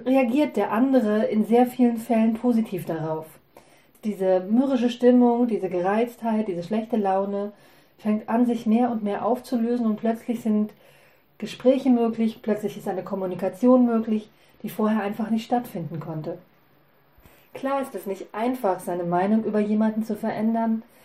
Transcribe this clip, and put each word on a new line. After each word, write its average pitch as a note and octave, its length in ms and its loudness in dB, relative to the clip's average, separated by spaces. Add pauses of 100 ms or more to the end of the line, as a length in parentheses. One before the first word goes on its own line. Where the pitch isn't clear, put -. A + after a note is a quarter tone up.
reagiert C4 520 2
der G3+ 140 0
andere A3 540 2
in G#3+ 200 0
sehr A#3+ 200 6
vielen A#3+ 320 0
Fällen A3+ 360 2
positiv A3+ 520 0
darauf. D#3+ 400 -6 (800)
Diese F#3 380 2
mürrische A#3+ 480 2
Stimmung, A#3+ 580 4
diese F#3+ 220 -2
Gereiztheit, G#3+ 800 -2
diese E3+ 160 -6
schlechte A3+ 340 -2
Laune G3+ 560 -2 (440)
fängt G#3+ 300 -2
an, A#3+ 180 2
sich A#3 200 -2
mehr A#3 260 2
und A3 120 -4
mehr G3+ 200 -4
aufzulösen A#3+ 640 -2
und G#3+ 120 0
plötzlich A3+ 440 -4
sind G#3+ 300 0 (640)
Gespräche C4 520 0
möglich, A3+ 520 2
plötzlich G#3 360 -4
ist - 100 -10
eine F#3 160 -4
Kommunikation F#3+ 800 2
möglich, A3+ 440 -2 (340)
die G#3 60 -8
vorher G#3+ 320 0
einfach G#3+ 280 -4
nicht A3 160 0
stattfinden F3+ 540 -4
konnte. D#3+ 380 -8 (1160)
Klar C4+ 280 -4
ist B3+ 140 -10
es F#3 100 -10
nicht F#3+ 280 -8
einfach, A3 460 -2
seine F3 240 -6
Meinung F#3+ 400 2
über G#3+ 160 0
jemanden G#3+ 440 0
zu G#3+ 120 -4
verändern, A3+ 680 -2 (220)